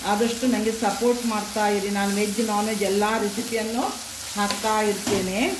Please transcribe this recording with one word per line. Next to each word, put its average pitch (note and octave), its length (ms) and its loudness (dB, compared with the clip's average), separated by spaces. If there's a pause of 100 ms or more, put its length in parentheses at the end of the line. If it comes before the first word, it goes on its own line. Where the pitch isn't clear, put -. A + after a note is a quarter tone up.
ಆದಷ್ಟು A#3 420 0
ನನಗೆ A3 260 2
support A#3 540 0
ಮಾಡ್ತಾ G#3 420 0
ಇರಿ. G3+ 220 0
ನಾನು G3+ 240 0
ವೆಜ್, G#3 320 0
ನಾನ್ G#3 200 0
ವೆಜ್ G#3+ 160 0
ಎಲ್ಲ G3+ 220 2 (140)
ರೆಸಿಪಿಯನ್ನು A3 640 -2 (540)
ಹಾಕ್ತಾ G#3 460 0
ಇರ್ತೇನೆ. G3+ 680 0 (120)